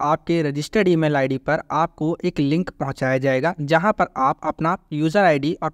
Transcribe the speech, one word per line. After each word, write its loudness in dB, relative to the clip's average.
आपके 0
रजिस्टर्ड -2
ईमेल 2
आईडी 0
पर -2
आपको -2
एक -2
लिंक 0
पहुँचाया -2
जाएगा 0
जहाँ 2
पर -2
आप 0
अपना -2
यूजर 2
आईडी 2
और -4